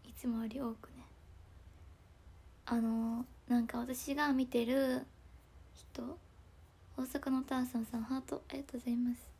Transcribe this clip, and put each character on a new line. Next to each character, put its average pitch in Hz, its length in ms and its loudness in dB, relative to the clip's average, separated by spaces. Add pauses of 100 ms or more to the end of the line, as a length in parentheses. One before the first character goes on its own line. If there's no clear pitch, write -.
い - 80 -16
つ 254 100 -4
も 226 140 0
よ 226 60 -2
り 226 120 -6
多 240 140 -2
く - 160 -12
ね。 254 160 -16 (1600)
あ 233 160 2
の、 226 440 2 (220)
な 240 120 6
ん 233 80 2
か 240 100 -4
私 247 380 -2
が 294 180 4
見 262 140 4
て 240 180 4
る 262 400 4 (720)
人、 254 420 -10 (800)
大 262 60 -2
阪 277 260 -2
の 262 100 4
お - 40 2
母 254 220 2
さ 247 120 -4
ん 226 80 0
さ 233 120 -4
ん、 226 60 0
ハ 262 140 -2
ー 269 40 -2
ト - 280 -6
あ - 40 -8
り 269 60 -4
が 277 60 -8
と - 120 -8
う - 20 -4
ご 240 60 -12
ざ 247 60 2
い 240 40 4
ま 240 180 4
す。 240 80 -6 (180)